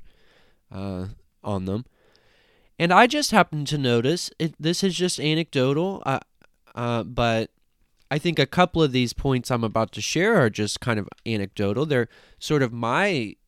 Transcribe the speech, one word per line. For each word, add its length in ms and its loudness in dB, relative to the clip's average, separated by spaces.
uh, 360 -8
on 220 -4
them. 200 -4
And 120 2
I 140 8
just 240 -2
happened 380 2
to 100 -2
notice, 640 0
it, 200 -4
this 240 -2
is 120 0
just 240 -2
anecdotal, 880 0
uh, 140 -2
uh, 300 -4
but 480 -2
I 80 -2
think 220 0
a 80 4
couple 340 2
of 100 4
these 220 2
points 380 -2
I'm 120 0
about 300 -2
to 80 -10
share 360 0
are 120 4
just 320 -4
kind 180 -2
of 80 -8
anecdotal. 580 -2
They're 240 0
sort 240 0
of 100 -2
my 600 -2